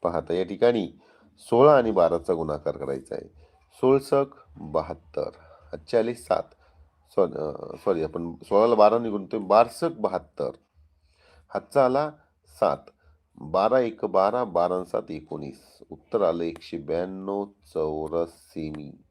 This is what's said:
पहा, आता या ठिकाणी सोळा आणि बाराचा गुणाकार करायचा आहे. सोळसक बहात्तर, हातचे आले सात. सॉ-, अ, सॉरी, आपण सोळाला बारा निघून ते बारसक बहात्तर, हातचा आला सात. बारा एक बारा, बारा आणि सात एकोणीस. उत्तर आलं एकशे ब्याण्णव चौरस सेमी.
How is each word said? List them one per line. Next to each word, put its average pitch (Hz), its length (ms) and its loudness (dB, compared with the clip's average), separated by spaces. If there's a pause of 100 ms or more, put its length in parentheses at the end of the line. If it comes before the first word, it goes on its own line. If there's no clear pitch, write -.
पहा, 85 140 -2
आता 80 180 -4
या 92 80 0
ठिकाणी 101 460 0 (500)
सोळा 139 380 6
आणि 117 140 2
बाराचा 85 440 2
गुणाकार 76 420 -4
करायचा 67 380 -8
आहे. - 140 -12 (440)
सोळसक 139 520 2 (320)
बहात्तर, 78 720 -6 (140)
हातचे - 540 -6
आले 113 160 -2
सात. - 280 -2 (760)
सॉ-, 92 200 2
अ, 76 400 -8
सॉरी, 87 260 -2
आपण 82 320 -8
सोळाला 107 400 2
बारा 107 240 8
निघून 104 280 -6
ते 113 120 -6
बारसक 107 600 2
बहात्तर, 92 520 -6 (1000)
हातचा - 360 0
आला 139 260 0 (360)
सात. 73 320 -2 (640)
बारा 98 400 0
एक 117 240 -4
बारा, 101 400 0
बारा 90 320 0
आणि 90 100 -6
सात - 240 -6
एकोणीस. 76 680 -14 (120)
उत्तर 101 320 -4
आलं 85 220 0
एकशे 82 340 -10
ब्याण्णव 95 680 -6
चौरस 80 840 -6
सेमी. 76 640 -12 (180)